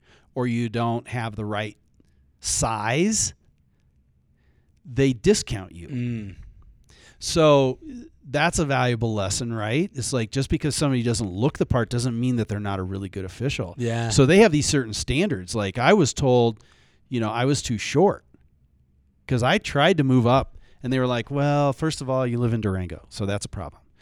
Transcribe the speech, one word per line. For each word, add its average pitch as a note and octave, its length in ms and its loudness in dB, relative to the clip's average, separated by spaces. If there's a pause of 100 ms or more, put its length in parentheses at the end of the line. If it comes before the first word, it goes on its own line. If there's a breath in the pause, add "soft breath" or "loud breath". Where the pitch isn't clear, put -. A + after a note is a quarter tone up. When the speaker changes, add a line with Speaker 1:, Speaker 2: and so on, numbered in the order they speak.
(360 soft breath)
Speaker 1:
or B2 100 0
you A#2 240 0
don't A#2 380 -2
have A2+ 280 -6
the G#2+ 100 -6
right G#2 320 -6 (640)
size, B2+ 920 0 (1500)
they C3+ 280 0
discount A2 600 0
you. E2+ 140 -18
Speaker 2:
Mm. A#2 480 -6 (840 soft breath)
Speaker 1:
So C#3 600 4 (480)
that's D3 320 0
a D#3+ 60 2
valuable B2 480 0
lesson, G#2+ 400 -4
right? A2+ 400 -2
It's C3 200 -8
like, A2+ 180 -2
just C3+ 180 -4
because D3+ 260 -2
somebody C3+ 280 0
doesn't A#2 260 -2
look G#2 280 -2
the F3 80 0
part A#2+ 240 0
doesn't A#2+ 280 -2
mean B2 200 0
that G#2+ 100 -2
they're G#2 120 -6
not G2+ 200 -6
a F#2 40 -4
really F#2+ 260 -6
good F#2+ 160 -10
official. F#2+ 520 -6
Speaker 2:
Yeah. A#2 320 -4
Speaker 1:
So C3 160 6
they E3+ 140 6
have G#3+ 120 8
these D3+ 160 0
certain B2 260 0
standards. B2+ 600 -2
Like, G2+ 220 -2
I C3 160 6
was F3 200 4
told, A#2+ 500 2 (460 soft breath)
you B2 100 -4
know, A2 100 -2
I A#2 160 0
was C#3+ 160 0
too A2+ 160 -4
short E3+ 460 0 (1040)
'cause B2 160 0
I D3+ 140 2
tried D#3+ 400 2
to D3+ 60 2
move C3 220 4
up B2+ 320 2 (240 soft breath)
and B2 120 -4
they C3 60 0
were B2+ 80 0
like, A#2+ 220 -2
"Well, C#3+ 440 0
first D#3 280 -4
of C3 80 -8
all, C3 160 0
you A#2+ 140 -2
live A#2 140 0
in A2+ 80 -2
Durango, F#2 480 -4
so - 160 -8
that's G2+ 200 -4
a - 40 -10
problem. - 320 -12 (200 soft breath)